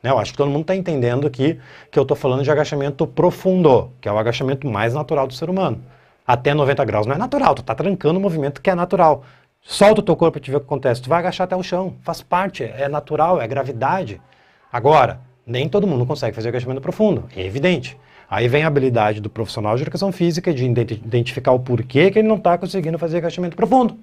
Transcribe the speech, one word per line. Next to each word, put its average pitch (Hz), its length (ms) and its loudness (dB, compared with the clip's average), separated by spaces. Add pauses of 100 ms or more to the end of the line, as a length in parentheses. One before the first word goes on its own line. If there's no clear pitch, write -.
Né? 131 80 0
Eu 131 80 4
acho 101 140 -2
que - 60 -10
todo 143 120 2
mundo 151 160 -2
tá 190 100 0
entendendo 139 500 0
aqui 143 320 0 (320)
que - 80 2
eu 135 60 4
tô 139 100 0
falando 127 300 0
de 135 60 0
agachamento 143 560 0
profundo, 175 840 2 (100)
que - 80 -6
é 104 40 -2
o 107 60 0
agachamento 131 500 -2
mais 113 260 0
natural 147 320 -2
do 127 80 -10
ser 165 160 -8
humano. 175 320 -2 (420)
Até 127 280 2
noventa 139 320 2
graus 107 220 0
não 135 80 -2
é 160 40 -2
natural, 254 360 2
tu - 80 -6
tá - 120 -6
trancando 175 440 0
o 196 40 -2
movimento 156 380 -2
que - 80 0
é 185 60 2
natural. 175 500 2 (440)
Solta 208 320 4
o 202 40 -8
teu 170 100 2
corpo 160 240 2
e - 20 -8
te - 80 -16
vê 139 100 -2
o - 20 0
que - 60 -18
acontece. 131 360 -2
Tu 127 60 -12
vai 165 100 2
agachar 180 260 -2
até 185 120 -4
o 185 60 -4
chão, 180 400 -4
faz 165 200 -8
parte, 190 400 -4
é 131 260 -6
natural, 151 520 0
é 113 80 -4
gravidade. 135 720 -4 (520)
Agora, 131 460 4 (260)
nem 123 240 -4
todo 202 200 2
mundo 123 180 0
consegue 131 300 -4
fazer 113 140 -4
agachamento 127 300 -4
profundo, 175 440 0 (100)
é 92 100 -6
evidente. 139 540 -2 (320)
Aí 107 160 0
vem 143 160 2
a 160 60 0
habilidade 117 520 2
do 104 100 -8
profissional 107 460 -4
de 131 60 -2
educação 180 300 -4
física 170 420 0
de 127 100 -2
identi-, 117 300 0
identificar 120 560 -2
o 127 80 4
porquê 127 540 2
que 214 80 2
ele 220 80 4
não 214 100 2
tá 175 200 2
conseguindo 180 380 -4
fazer 165 220 -2
agachamento 170 380 -4
profundo 240 460 2